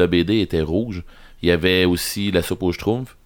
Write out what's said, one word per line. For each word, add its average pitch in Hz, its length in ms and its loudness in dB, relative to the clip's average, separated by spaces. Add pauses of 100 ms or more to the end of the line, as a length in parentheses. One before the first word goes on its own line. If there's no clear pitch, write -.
la 90 40 4
B 85 180 2
D 104 160 0
était 87 200 -2
rouge. 87 420 -4 (380)
Il 85 80 0
y 87 40 6
avait 92 340 2
aussi 101 440 -2
La 90 120 2
soupe - 220 -6
aux 87 80 0
Schtroumpfs, 123 540 -4